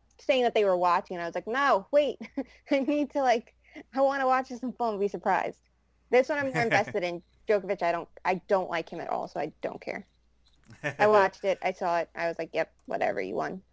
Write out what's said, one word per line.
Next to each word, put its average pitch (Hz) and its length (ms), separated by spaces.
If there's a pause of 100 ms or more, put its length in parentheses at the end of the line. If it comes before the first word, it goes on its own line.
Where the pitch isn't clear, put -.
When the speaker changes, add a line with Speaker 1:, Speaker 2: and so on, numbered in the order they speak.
(180)
Speaker 1:
saying 262 240
that 233 100
they 220 120
were 190 120
watching, 180 400
and 170 60
I 170 40
was 170 80
like, 180 120
"No, 233 460
wait, 285 280
<laughs> - 500
I 277 100
need 285 320
to, 285 100
like, 240 320 (400)
I 262 80
wanna 269 240
watch 254 220
this 240 140
in 254 100
full 233 180
and 202 100
be 202 80
surprised." 185 520 (500)
This 262 180
one 294 100
I'm 277 140
more 247 100
Speaker 2:
<laughs> - 0
Speaker 1:
invested 208 420
in. 175 180 (260)
Djokovic, 196 340
I 170 100
don't, 170 160 (160)
I 180 240
don't 190 200
like 165 220
him 170 100
at - 80
all, - 200
so - 100
I 156 140 (100)
don't - 180
care. - 240 (960)
I 208 80
Speaker 2:
<laughs> - 0
Speaker 1:
watched 202 380
it, 190 180
I 185 100
saw 170 280
it, 160 160
I 170 100
was 165 100
like, - 160
"Yep, 156 180 (160)
whatever, - 360
you 92 140
won. 160 260 (100)